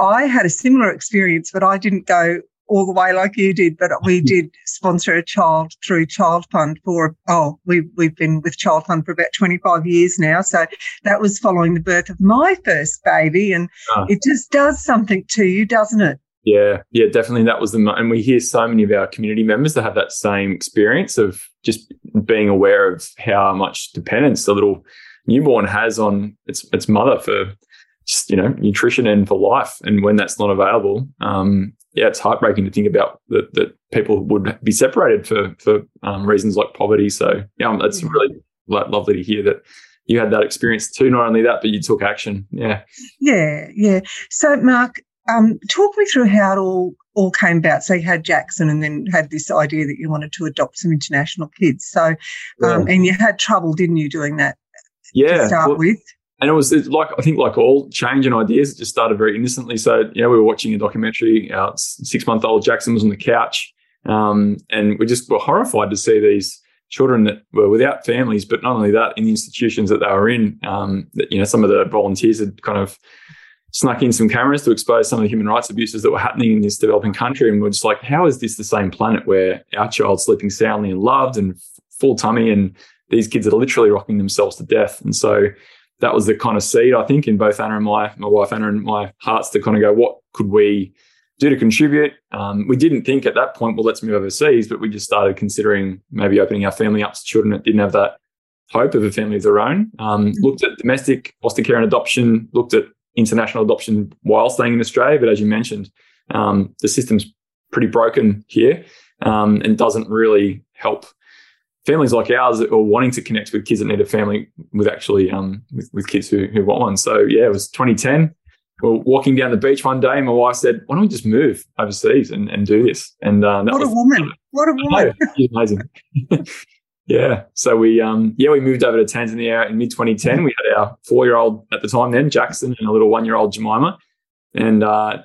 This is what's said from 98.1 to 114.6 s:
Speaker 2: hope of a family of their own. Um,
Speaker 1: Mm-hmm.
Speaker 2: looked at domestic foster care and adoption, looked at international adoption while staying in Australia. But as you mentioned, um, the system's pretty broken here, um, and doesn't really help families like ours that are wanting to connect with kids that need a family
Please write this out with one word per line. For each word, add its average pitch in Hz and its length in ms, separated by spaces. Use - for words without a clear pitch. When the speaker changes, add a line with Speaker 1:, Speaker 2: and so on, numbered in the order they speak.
Speaker 2:
hope - 240
of 110 100
a 101 80
family 107 240
of 95 60
their 104 180
own. 175 380
Um, 104 300
Speaker 1:
Mm-hmm. - 160
Speaker 2:
looked 135 200
at - 140
domestic 131 640
foster 117 200
care 120 140
and 117 80
adoption, 113 720
looked 120 180
at 107 120
international 113 460
adoption 107 480
while 107 260
staying 120 240
in 117 60
Australia. 131 380
But 117 120
as 104 100
you 104 60
mentioned, 107 440
um, 101 480
the - 80
system's 110 360
pretty - 140
broken 113 600
here, 139 380
um, 107 420
and 107 140
doesn't 113 320
really 104 520
help - 320
families 139 260
like 113 180
ours 123 280
that 110 120
are 113 60
wanting 110 360
to - 100
connect 110 320
with 107 100
kids 110 160
that 107 60
need 104 160
a - 20
family 104 440